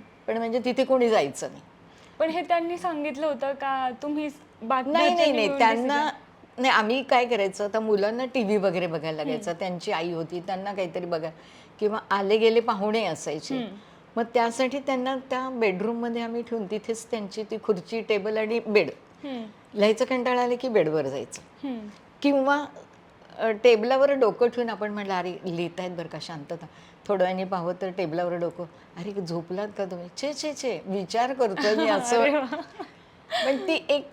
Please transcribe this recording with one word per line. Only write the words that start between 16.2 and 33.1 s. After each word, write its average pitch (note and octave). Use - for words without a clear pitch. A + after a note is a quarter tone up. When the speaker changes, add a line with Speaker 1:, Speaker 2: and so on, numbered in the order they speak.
Speaker 1:
आम्ही A#3
ठेवून A3+
तिथेच G#3+
त्यांची G#3+
ती G#3+
खुर्ची, G#3+
टेबल G#3+
आणि A3
बेड, G#3
Speaker 2:
हम्म. B3+
Speaker 1:
लिहायचं G#3+
कंटाळा B3
आले B3
की B3+
बेडवर D#3
जायचं. -
Speaker 2:
हम्म. A#3
Speaker 1:
किंवा, C#4+
अ, A3+
टेबलावर B3
डोकं A#3+
ठेवून A#3+
आपण G#3
म्हटलं, G3+
"अरे, F3
लिहितायत F3
बरं E3+
का, D#3+
शांतता." D#3+
थोड्या F#3+
वेळाने F#3
पाहावं F3+
तर F#3+
टेबलावर F3
डोकं, F3
"अरे, F#3
झोपलात F3+
का G3+
तुम्ही?" F3
"छे, C#4+
छे, D4+
छे, A3+
विचार G3+
करतोय G#3+
मी," A3
Speaker 2:
<laughs> -
Speaker 1:
असं. G#3+
Speaker 2:
अरे C#4
वा. C#4+